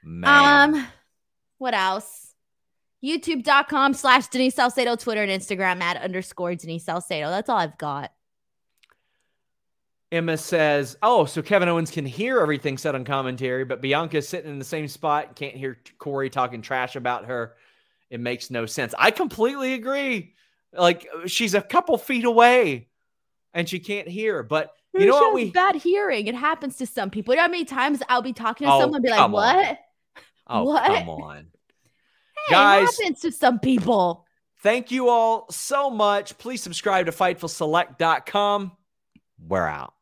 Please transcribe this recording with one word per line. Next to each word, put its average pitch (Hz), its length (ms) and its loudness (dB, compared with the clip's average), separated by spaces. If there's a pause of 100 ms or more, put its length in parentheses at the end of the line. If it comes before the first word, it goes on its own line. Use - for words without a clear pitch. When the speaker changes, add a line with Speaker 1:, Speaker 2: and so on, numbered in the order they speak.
Speaker 1:
Man. 285 720 6
Speaker 2:
Um, 262 120 -6 (680)
what 254 160 -4
else? 190 520 -4 (800)
YouTube 294 400 -6
dot 277 260 2
com 277 240 2
slash 262 340 2
Denise 254 280 0
Salcedo, 240 400 0
Twitter 220 260 -4
and 196 100 -2
Instagram 185 500 -2
at 175 200 -4
underscore 180 540 -6
Denise 165 300 -10
Salcedo. 165 440 -6
That's 196 180 -4
all 233 100 0
I've 160 200 -4
got. 143 340 -8 (2000)
Speaker 1:
Emma 165 240 -2
says, 151 680 0
"Oh, 214 220 4
so 151 180 -6
Kevin 180 260 2
Owens 165 220 0
can 143 160 -6
hear 220 320 -2
everything 147 380 0
said 147 180 -4
on 127 100 -6
commentary, 131 600 -4
but 123 180 -6
Bianca's 147 440 -2
sitting 156 220 -10
in 143 80 -12
the 135 80 -10
same 156 220 -8
spot 147 400 -2
and - 80 -20
can't 139 200 -12
hear 131 240 -10 (200)
Corey 135 320 -6
talking 120 320 -4
trash 127 320 -4
about 120 300 -4
her. 117 300 -8 (540)
It 120 100 -12
makes 120 300 -8
no 117 160 -4
sense." 113 320 -8
I 190 140 4
completely 262 640 -2
agree. 254 600 -6 (400)
Like, 175 340 2 (200)
she's 190 260 -2
a 202 80 2
couple 339 380 0
feet 247 260 -4
away 233 600 4 (680)
and 170 160 -4
she 185 100 -8
can't 202 280 -8
hear, 196 340 -4
but 151 320 -4 (200)
you 381 80 0
Speaker 2:
She 392 40 6
Speaker 1:
know 254 80 6
what 285 120 6
Speaker 2:
has 440 100 2
Speaker 1:
we 220 160 -2
Speaker 2:
bad 359 240 2
hearing. 339 500 -2
It 233 100 -4
happens 294 420 -4
to 254 100 -8
some 196 240 -6
people. 220 240 -2
You - 20 2
know 339 60 4
how 339 60 2
many 339 160 -4
times 262 440 -2
I'll 247 140 2
be 262 100 -8
talking 226 320 -6
to 226 80 6
Speaker 1:
Oh, 269 60 6
Speaker 2:
someone 294 180 2
and 240 60 -2
be 247 80 0
like, 214 80 4
Speaker 1:
come 131 160 4
on. 226 200 4
Speaker 2:
"What? 370 240 2 (680)
Speaker 1:
Oh, 120 160 0
Speaker 2:
What?" 294 220 2
Speaker 1:
come 180 240 2
on. 78 380 -14 (1000)
Speaker 2:
Hey, 554 60 4
Speaker 1:
Guys, 403 340 8 (100)
Speaker 2:
it 440 60 -4
happens 339 180 -4
to 339 120 -4
some 247 260 2
people. 202 640 0 (360)
Speaker 1:
thank 240 280 0
you 247 200 2
all 226 400 2
so 277 400 -4
much. 202 480 0
Please 247 240 -10
subscribe 185 460 -2
to 165 40 -4
Fightful 175 380 -2
Select 160 500 -2
dot 165 260 2
com. 202 460 0 (680)
We're 82 300 -2
out. 71 340 -10